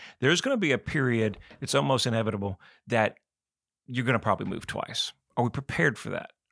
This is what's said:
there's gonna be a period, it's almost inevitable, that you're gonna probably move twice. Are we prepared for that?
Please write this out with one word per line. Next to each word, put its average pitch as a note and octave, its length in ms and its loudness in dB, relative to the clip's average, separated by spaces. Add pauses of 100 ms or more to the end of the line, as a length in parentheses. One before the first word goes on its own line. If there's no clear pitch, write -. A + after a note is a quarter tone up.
(200)
there's D#3 200 4
gonna C4+ 160 0
be F3+ 160 2
a B2 60 2
period, A#2 600 0 (220)
it's - 140 -2
almost C#3 320 2
inevitable, G#2+ 540 -2 (260)
that A2 300 2 (720)
you're B2 180 -4
gonna A#2 140 4
probably G2+ 280 0
move F#2+ 200 -6
twice. - 460 -6 (240)
Are B2 80 2
we A#2+ 60 0
prepared C#3+ 480 0
for G#2+ 120 -10
that? F#2 220 -8 (200)